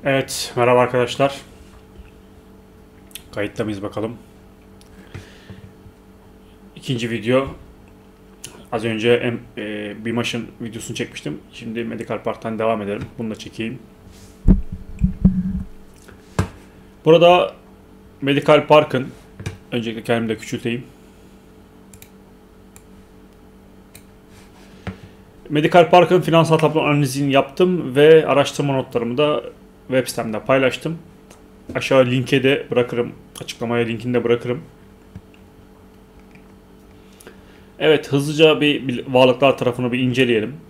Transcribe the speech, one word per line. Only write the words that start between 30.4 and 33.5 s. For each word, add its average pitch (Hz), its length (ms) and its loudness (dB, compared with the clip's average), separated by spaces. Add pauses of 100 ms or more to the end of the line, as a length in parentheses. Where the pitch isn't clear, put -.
Aşağı 131 300 2
linke 123 380 0
de 139 280 0
bırakırım. 120 400 -2 (300)
Açıklamaya 120 440 -4